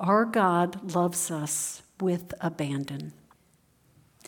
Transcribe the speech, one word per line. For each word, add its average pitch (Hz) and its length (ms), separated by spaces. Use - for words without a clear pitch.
Our 202 240
God 185 680
loves 175 380
us - 520
with 180 400
abandon. 143 720